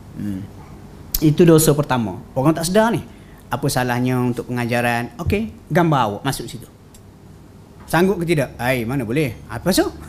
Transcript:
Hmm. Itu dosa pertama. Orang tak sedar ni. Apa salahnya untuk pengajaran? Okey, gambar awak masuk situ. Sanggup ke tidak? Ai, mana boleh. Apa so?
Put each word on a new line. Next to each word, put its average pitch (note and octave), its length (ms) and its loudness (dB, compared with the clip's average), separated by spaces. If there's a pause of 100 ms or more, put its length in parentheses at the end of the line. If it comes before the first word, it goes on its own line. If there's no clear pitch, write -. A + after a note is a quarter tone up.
(140)
Hmm. G2 280 -8 (760)
Itu D#3 320 6
dosa D#3 240 8
pertama. B2 480 -2 (160)
Orang C#3 160 2
tak D#3+ 160 -4
sedar A3 240 4
ni. E3 80 -2 (480)
Apa C3+ 200 -2
salahnya B2+ 480 0
untuk B2 320 -2
pengajaran? A#2+ 680 0
Okey, G#3+ 320 -2 (200)
gambar D#3 300 4 (100)
awak G2+ 160 -6
masuk C3 200 -4
situ. A#2 200 -14 (1200)
Sanggup F#3 320 2
ke E3+ 40 -4
tidak? D#3 320 0
Ai, A#2+ 280 0
mana B2+ 200 -4
boleh. B2+ 400 -2
Apa A#2 240 -6
so? E4+ 240 2 (160)